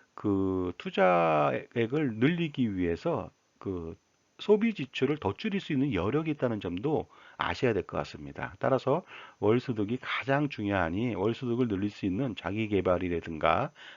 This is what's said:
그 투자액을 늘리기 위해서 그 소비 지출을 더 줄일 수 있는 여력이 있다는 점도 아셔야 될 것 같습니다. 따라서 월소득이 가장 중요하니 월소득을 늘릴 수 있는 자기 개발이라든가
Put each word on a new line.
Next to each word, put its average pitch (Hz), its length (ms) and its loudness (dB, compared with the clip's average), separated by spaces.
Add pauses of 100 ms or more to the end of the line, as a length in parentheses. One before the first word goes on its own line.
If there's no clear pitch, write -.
(140)
그 95 640 0
투자액을 151 1400 2
늘리기 139 640 2
위해서 90 540 0 (260)
그 87 380 -6 (420)
소비 214 360 4
지출을 139 440 -2
더 98 160 -2
줄일 202 260 -2
수 175 140 -4
있는 135 200 2
여력이 120 380 0
있다는 123 280 0
점도 95 480 -2 (300)
아셔야 113 360 0
될 90 100 0
것 - 140 -6
같습니다. 73 640 -8
따라서 131 440 2 (360)
월소득이 110 640 2
가장 139 480 0
중요하니 101 680 0
월소득을 117 520 0
늘릴 101 220 0
수 - 160 -8
있는 104 300 -2
자기 104 320 -4
개발이라든가 90 1040 2 (260)